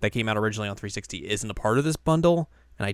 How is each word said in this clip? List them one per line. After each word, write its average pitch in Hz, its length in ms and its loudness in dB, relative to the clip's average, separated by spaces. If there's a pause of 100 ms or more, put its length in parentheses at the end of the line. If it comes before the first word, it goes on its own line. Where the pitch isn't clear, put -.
that 104 100 2
came 113 180 0
out 107 80 0
originally 107 320 0
on 101 60 -6
three 101 140 -10
sixty 90 400 -10
isn't 107 200 -2
a 101 40 -6
part 110 240 0
of 143 60 4
this 156 120 -2
bundle, 165 540 2 (280)
and 101 80 -4
I 101 80 -2